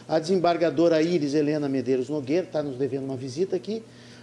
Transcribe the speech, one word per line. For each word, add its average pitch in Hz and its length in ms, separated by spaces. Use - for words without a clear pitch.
A 156 120
desembargadora 165 840
Iris 156 320
Helena 147 340
Medeiros 127 400
Nogueira, 151 420
tá 151 140
nos 139 140
devendo 135 260
uma 135 140
visita 139 400
aqui. 220 260